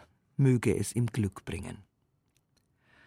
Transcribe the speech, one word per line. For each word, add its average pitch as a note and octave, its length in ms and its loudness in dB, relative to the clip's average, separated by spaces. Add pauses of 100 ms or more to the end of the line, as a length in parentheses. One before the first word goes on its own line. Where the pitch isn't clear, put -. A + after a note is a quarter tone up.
(360)
Möge B2+ 420 4
es - 180 -4
ihm A#2+ 120 0
Glück - 360 -4
bringen. - 360 -10 (1300)